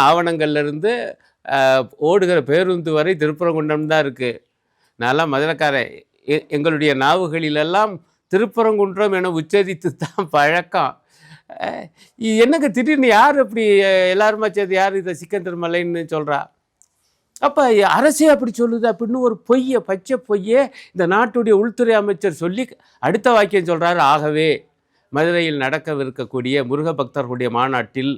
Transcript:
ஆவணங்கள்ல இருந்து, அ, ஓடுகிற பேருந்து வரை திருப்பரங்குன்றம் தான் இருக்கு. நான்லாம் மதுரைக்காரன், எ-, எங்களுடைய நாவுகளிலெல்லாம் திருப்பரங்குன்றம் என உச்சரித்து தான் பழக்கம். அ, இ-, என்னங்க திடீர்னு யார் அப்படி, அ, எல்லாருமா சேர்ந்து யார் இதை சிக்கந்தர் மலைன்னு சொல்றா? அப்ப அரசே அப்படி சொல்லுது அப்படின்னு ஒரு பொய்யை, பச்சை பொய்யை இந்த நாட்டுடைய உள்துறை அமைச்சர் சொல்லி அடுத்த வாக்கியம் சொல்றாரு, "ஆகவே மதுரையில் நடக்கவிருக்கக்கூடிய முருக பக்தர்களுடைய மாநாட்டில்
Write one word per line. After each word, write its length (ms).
ஆவணங்கள்ல 540
இருந்து, 280
அ, 80
ஓடுகிற 460
பேருந்து 500
வரை 220
திருப்பரங்குன்றம் 720
தான் 180
இருக்கு. 260
நான்லாம் 360
மதுரைக்காரன், 560
எ-, 200
எங்களுடைய 460
நாவுகளிலெல்லாம் 1000
திருப்பரங்குன்றம் 800
என 180
உச்சரித்து 680
தான் 340
பழக்கம். 640
அ, 400
இ-, 180
என்னங்க 320
திடீர்னு 380
யார் 320
அப்படி, 260
அ, 120
எல்லாருமா 360
சேர்ந்து 240
யார் 220
இதை 180
சிக்கந்தர் 440
மலைன்னு 460
சொல்றா? 260
அப்ப 400
அரசே 400
அப்படி 320
சொல்லுது 300
அப்படின்னு 300
ஒரு 200
பொய்யை, 420
பச்சை 360
பொய்யை 440
இந்த 120
நாட்டுடைய 340
உள்துறை 440
அமைச்சர் 460
சொல்லி 220
அடுத்த 340
வாக்கியம் 320
சொல்றாரு, 360
"ஆகவே 360
மதுரையில் 520
நடக்கவிருக்கக்கூடிய 1080
முருக 280
பக்தர்களுடைய 560
மாநாட்டில் 680